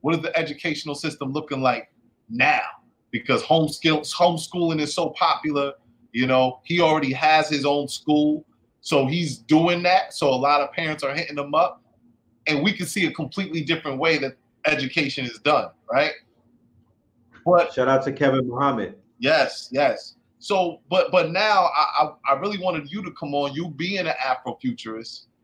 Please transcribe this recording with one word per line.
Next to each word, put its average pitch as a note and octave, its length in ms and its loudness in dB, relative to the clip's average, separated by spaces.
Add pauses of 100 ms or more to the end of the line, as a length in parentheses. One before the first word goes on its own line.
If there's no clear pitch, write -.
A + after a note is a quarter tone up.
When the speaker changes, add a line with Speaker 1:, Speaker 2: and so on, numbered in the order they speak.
Speaker 1:
What D#3+ 140 0
is D#3+ 60 -4
the D#3 160 -4
educational D3+ 580 -6
system C#3+ 360 -6
looking D3 300 -6
like B2 300 -2 (380)
now? B2+ 320 2 (500)
Because A#2 320 -2
homeskill-, D#3 680 0
homeschooling E3+ 680 0
is D3 120 -4
so D#3+ 180 -2
popular, D3 640 0 (380)
you B2 160 0
know, B2+ 360 2
he E3+ 180 0
already D#3 320 2
has D3+ 360 4
his C#3+ 160 -2
own C#3+ 220 0
school. D3+ 580 0 (360)
So C#3 240 2
he's D3+ 320 -2
doing E3+ 460 2
that. F#3 300 2
So D3 160 0
a C3 60 2
lot C#3+ 260 2
of C#3 100 -4
parents D#3 320 -4
are C#3 100 -2
hitting C#3+ 240 -6
him C#3+ 180 -4
up, F3 260 0 (680)
and D3 160 0
we G3+ 100 2
can F#3 120 -6
see F#3 220 -2
a C3+ 40 -2
completely E3 500 -6
different D3 360 -4
way D#3 220 2
that C3 180 -6 (280)
education C3+ 600 -2
is A#2 140 -12
done, C#3+ 300 2 (220)
right? C#3+ 220 2 (1300)
But - 280 4
Speaker 2:
Shout B2+ 140 2
out C3+ 160 4
to C#3 80 -2
Kevin C3+ 360 2
Muhammad. A#2+ 480 -2 (240)
Speaker 1:
Yes, C#3 520 0
yes. C3 440 0 (240)
So, F#3 500 -2
but, F3+ 220 2
but E3+ 200 2
now G3 440 4
I, D3 280 2
I, - 300 0
I C3+ 60 0
really G3+ 180 -4
wanted D#3+ 340 -4
you G#3 120 -8
to E3 80 -10
come C#3+ 220 -8
on, C#3+ 200 -2
you E3 160 -6
being F3 360 -4
an D#3+ 80 -2 (100)
Afrofuturist A#2 1040 -6 (160)